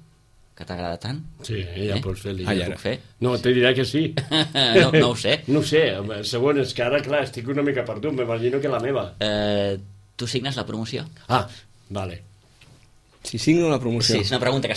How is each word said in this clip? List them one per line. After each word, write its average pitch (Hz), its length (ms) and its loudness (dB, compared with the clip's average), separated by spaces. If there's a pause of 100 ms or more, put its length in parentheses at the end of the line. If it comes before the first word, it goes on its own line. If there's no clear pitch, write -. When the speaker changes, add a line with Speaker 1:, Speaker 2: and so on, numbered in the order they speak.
(560)
Speaker 1:
que - 80 -16
t'agrada 87 340 -6
tant? 123 200 -8 (260)
Speaker 2:
Sí, 110 140 -6 (180)
ja 101 220 -2
Speaker 1:
Eh? - 40 -4
Speaker 2:
pots 95 200 -6
fer-li. 95 260 -6
Speaker 3:
Ai, 98 140 0
Speaker 1:
Ho - 20 -2
Speaker 3:
ara. 87 120 -4
Speaker 1:
puc - 100 -16
fer? 104 80 -2 (260)
Speaker 2:
No, 123 180 0
te 123 140 2
dirà 123 240 6
que 131 80 0
sí. 147 320 0
Speaker 1:
<laughs> 143 640 2
No, 160 140 6
no 147 160 6
ho 120 80 0
sé. 127 260 0
Speaker 2:
<laughs> - 40 -8
No 143 120 4
ho 151 40 2
sé, 151 180 4 (420)
segons, 139 360 2
és 127 140 0
que 123 100 -2
ara, 135 180 2
clar, 143 220 0
estic 123 260 -8
una 143 120 0
mica 135 220 0
perdut, 143 300 -4
m'imagino 123 480 0
que 147 80 0
la 127 100 0
meva. 120 400 -2
Speaker 1:
Eh, 104 580 0 (380)
tu 120 100 -6
signes 127 300 -4
la 113 100 -6
promoció? 117 380 -6 (240)
Speaker 2:
Ah, 120 220 0 (400)
vale. 95 320 -8 (1000)
Speaker 3:
Si - 140 -8
signo 165 320 4
la 143 120 2
promoció. 117 340 2
Speaker 1:
Sí, 104 60 2
és 101 100 -2
una 123 80 0
pregunta 123 300 0
que 104 80 -2